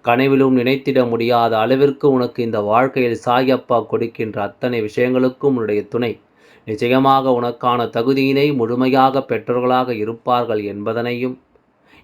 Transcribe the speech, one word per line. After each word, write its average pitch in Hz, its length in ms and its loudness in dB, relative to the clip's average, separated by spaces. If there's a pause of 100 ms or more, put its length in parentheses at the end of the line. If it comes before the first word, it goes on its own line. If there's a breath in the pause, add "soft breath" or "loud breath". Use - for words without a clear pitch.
கனவிலும் 131 540 4
நினைத்திட 127 520 0
முடியாத 117 500 0
அளவிற்கு 135 520 2
உனக்கு 123 320 -2
இந்த 113 180 -2
வாழ்க்கையில் 120 640 0
சாயப்பா 123 600 0
கொடுக்கின்ற 110 560 -6
அத்தனை 117 400 -4
விஷயங்களுக்கும் 127 720 0
உன்னுடைய 107 280 -2
துணை 117 360 -4 (480 soft breath)
நிச்சயமாக 131 640 2
உனக்கான 120 580 -2
தகுதியினை 135 640 0
முழுமையாக 131 680 0
பெற்றவர்களாக 123 760 -2
இருப்பார்கள் 117 640 -2
என்பதனையும் 117 760 -6 (680 soft breath)